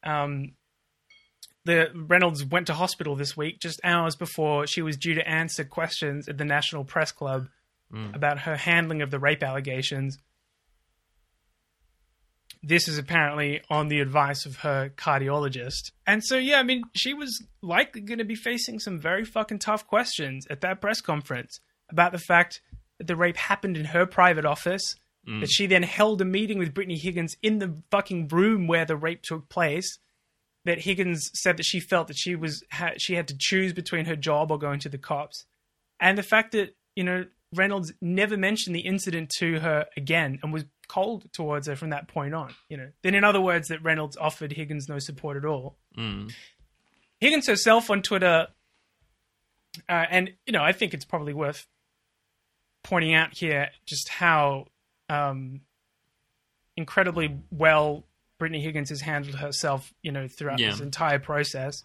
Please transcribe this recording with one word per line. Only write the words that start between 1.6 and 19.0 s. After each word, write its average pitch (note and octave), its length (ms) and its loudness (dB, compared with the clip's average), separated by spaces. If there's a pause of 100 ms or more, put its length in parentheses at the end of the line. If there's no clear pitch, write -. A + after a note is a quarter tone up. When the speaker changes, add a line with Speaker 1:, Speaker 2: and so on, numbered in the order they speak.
Speaker 1:
the E3 300 4
Reynolds E3 500 2
went E3+ 240 0
to D#3+ 60 -2
hospital D#3 420 -4
this C#3 200 -6
week, D3+ 240 -8
just E3 220 -10
hours E3+ 320 2
before D3+ 540 -2
she - 140 -2
was D#3 140 -4
due E3 180 -2
to D#3+ 140 -2
answer D#3+ 360 -2
questions D3 640 -4
at C#3+ 100 -8
the D3+ 60 -2
National D3 400 0
Press D#3 280 0
Club C3+ 360 -6 (440)
Speaker 2:
Mm. G#2+ 220 -8
Speaker 1:
about D3 280 0
her D#3 140 -4
handling E3 460 2
of C#3 80 -4
the C#3 80 -4
rape C#3+ 240 2
allegations. C3+ 760 -4 (2500)
This E3 260 4
is D3+ 100 -4
apparently D3 720 0
on D3+ 180 2
the D3 120 2
advice C#3 440 0
of C3+ 140 -12
her C#3 320 -2
cardiologist. C#3 1000 -2 (140)
And G#3+ 160 2
so, C4 140 0
yeah, C4+ 220 4
I C4+ 40 4
mean, B3 200 0 (120)
she C4+ 200 -2
was C#4 280 -8 (200)
likely G3+ 400 0
gonna A3+ 220 -4
be G#3+ 100 -6
facing A#3 460 -4
some F#3 180 -6
very F3 260 -2